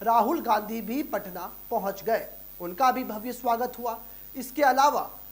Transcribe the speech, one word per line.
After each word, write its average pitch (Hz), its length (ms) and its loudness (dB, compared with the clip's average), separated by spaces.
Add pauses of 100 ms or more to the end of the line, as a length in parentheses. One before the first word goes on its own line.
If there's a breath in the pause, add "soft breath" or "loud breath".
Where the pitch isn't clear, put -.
राहुल 240 380 4
गांधी 214 400 0
भी 240 220 -4
पटना 185 500 -8 (180)
पहुंच 196 320 -2
गए। 214 240 0 (340)
उनका 185 300 2
भी 254 120 -2
भव्य 214 300 -8
स्वागत 240 460 0
हुआ। 233 200 -6 (360 loud breath)
इसके 277 280 -2
अलावा 269 480 4 (200)